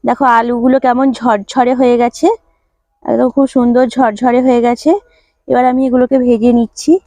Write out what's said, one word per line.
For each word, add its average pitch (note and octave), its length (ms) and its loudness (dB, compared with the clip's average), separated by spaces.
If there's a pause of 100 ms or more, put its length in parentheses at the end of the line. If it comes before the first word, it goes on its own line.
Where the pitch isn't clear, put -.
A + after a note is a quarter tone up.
দেখো, B3 220 -2 (120)
আলুগুলো A#3+ 420 0
কেমন C4 280 0 (100)
ঝরঝরে A#3+ 600 -2
হয়ে B3 180 2
গেছে, A#3+ 300 -2 (800)
একদম - 300 0
খুব C4+ 100 2 (100)
সুন্দর A#3+ 300 2 (100)
ঝরঝরে A#3+ 500 0
হয়ে A#3+ 160 2
গেছে। A#3+ 300 0 (560)
এবার B3 240 0
আমি B3+ 140 -2
এগুলোকে B3+ 300 0 (100)
ভেজে A#3+ 340 2
নিচ্ছি A#3 340 -2 (140)